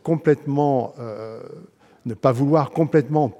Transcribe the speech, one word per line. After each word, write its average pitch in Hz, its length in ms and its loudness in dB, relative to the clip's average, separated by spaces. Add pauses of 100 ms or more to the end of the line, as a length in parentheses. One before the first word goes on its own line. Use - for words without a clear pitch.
complètement, 143 960 0
euh, 110 400 -12 (680)
ne 117 80 -6
pas 131 180 2
vouloir 139 380 2
complètement 151 580 0 (120)